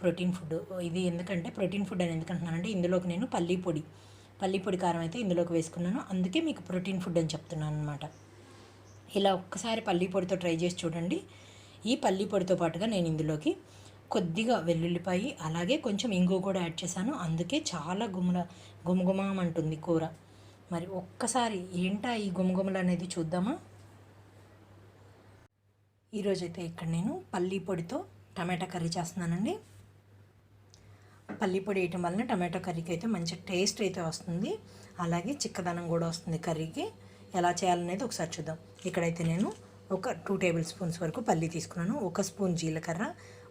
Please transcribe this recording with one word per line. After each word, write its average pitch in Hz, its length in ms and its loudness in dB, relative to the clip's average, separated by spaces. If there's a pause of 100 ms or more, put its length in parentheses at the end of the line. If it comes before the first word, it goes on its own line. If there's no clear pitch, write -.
ప్రోటీన్ 180 320 4
ఫుడ్ 170 480 -4
ఇది. 175 200 0
ఎందుకంటే, 175 500 0
ప్రోటీన్ 196 360 0
ఫుడ్ 180 160 0
అని 170 100 2
ఎందుకు 160 200 -2
అంటున్నానంటే, 170 360 -2
ఇందులోకి 180 400 2
నేను 190 180 0
పల్లీ 180 300 2
పొడి, 170 260 0 (600)
పల్లీ 190 160 2
పొడి 190 180 0
కారం 170 240 2
అయితే 165 180 -2
ఇందులోకి 175 340 2
వేసుకున్నాను, 175 580 0
అందుకే 185 300 2
మీకు 311 220 0
ప్రోటీన్ 185 380 -2
ఫుడ్ 175 180 0
అని 165 80 4
చెప్తున్నాను 151 520 -4
అనమాట. 147 220 -4 (1160)
ఇలా 196 180 6
ఒక్కసారి 220 460 -2
పల్లీ 190 260 2
పొడితో 185 300 0
ట్రై 175 200 2
చేసి 175 280 2
చూడండి. 170 360 -2 (640)
ఈ 226 100 4
పల్లీ 196 280 2
పొడితో 190 300 2
పాటుగా 170 320 2
నేను 190 200 2
ఇందులోకి 160 500 2 (540)
కొద్దిగా 214 480 2
వెల్లుల్లిపాయి, 175 840 0
అలాగే 170 360 0
కొంచెం 226 360 0
ఇంగువ 180 260 6
కూడా 190 220 0
యాడ్ 170 240 -4
చేశాను, 190 300 -2
అందుకే 175 500 0 (100)
చాలా 175 300 -2
గుమల-, 180 420 2 (420)
గుమగుమమంటుంది 180 880 2
కూర. 160 320 2 (640)
మరి 170 140 -2
ఒక్కసారి 196 880 -2
ఏంటా 196 400 0
ఈ 208 160 0
గుమగుమలు 185 480 2
అనేది 180 260 2
చూద్దామా? 180 520 0 (2500)
ఈరోజైతే 185 480 -2
ఇక్కడ 165 260 -6
నేను 208 340 0 (120)
పల్లీ 185 240 0
పొడితో 190 460 -4 (340)
టమాటా 180 280 0
కర్రీ 170 220 -2
చేస్తున్నానండి. 175 720 0 (1800)
పల్లీ 190 160 2
పొడి 196 220 -2
వేయటం 180 220 -2
వలన 175 200 0
టమాటో 185 360 0
కర్రీకి 170 320 -4
అయితే 170 160 -2
మంచి 170 300 -2
టేస్ట్ 190 440 0
అయితే 190 200 0
వస్తుంది, 175 580 -2 (420)
అలాగే 175 320 0
చిక్కదనం 175 560 -2
కూడా 165 200 2
వస్తుంది 165 300 -2
కర్రీకి. 165 540 -2 (420)
ఎలా - 160 6
చేయాలనేది 175 540 2
ఒకసారి 175 340 -2
చూద్దాం. 160 200 -6 (280)
ఇక్కడైతే 170 380 2
నేను 185 280 2 (400)
ఒక 190 180 0
టూ 190 260 -2
టేబుల్ 170 280 4
స్పూన్స్ 170 380 -4
వరకు 160 180 -2
పల్లీ 175 280 4
తీసుకున్నాను, 175 500 -2
ఒక 190 220 -2
స్పూన్ 190 360 0
జీలకర్ర, 165 580 -2 (360)